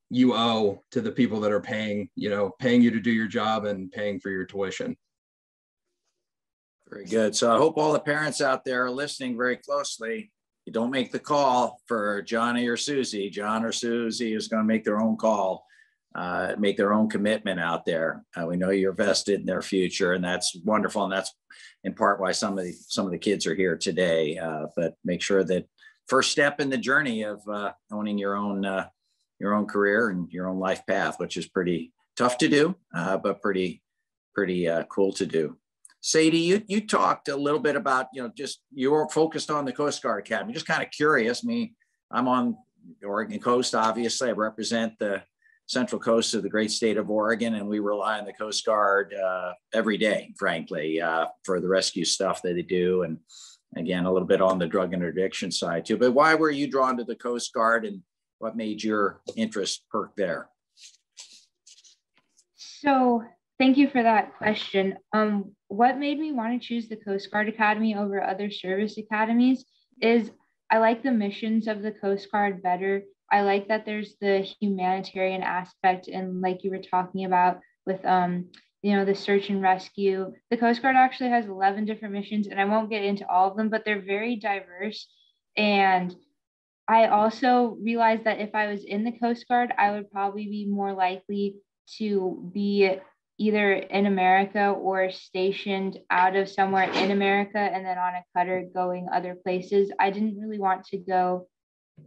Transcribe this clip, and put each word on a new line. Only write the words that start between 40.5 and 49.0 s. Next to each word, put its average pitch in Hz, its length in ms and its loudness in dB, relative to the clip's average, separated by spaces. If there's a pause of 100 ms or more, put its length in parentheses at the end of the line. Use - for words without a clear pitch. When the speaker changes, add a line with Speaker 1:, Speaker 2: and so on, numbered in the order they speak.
Speaker 2:
Just 151 160 -8
kinda 156 200 0
curious. 131 540 2
I 120 60 -4
mean, 117 260 -2 (380)
I'm 127 160 0
on 123 300 2 (420)
the 98 80 -12
Oregon 104 320 -4
coast, 120 360 0
obviously. 113 520 0
I 110 60 0
represent 110 680 -4
the 101 240 -4 (440)
central 120 340 -4
coast 113 320 2
of 104 100 -2
the 98 60 -4
great 107 220 -2
state 107 260 0
of 101 120 -2
Oregon, 110 460 0
and 101 100 -6
we 104 140 -2
rely 104 400 -2
on 104 60 -10
the 98 80 -14
Coast 107 320 -6
Guard, 101 480 2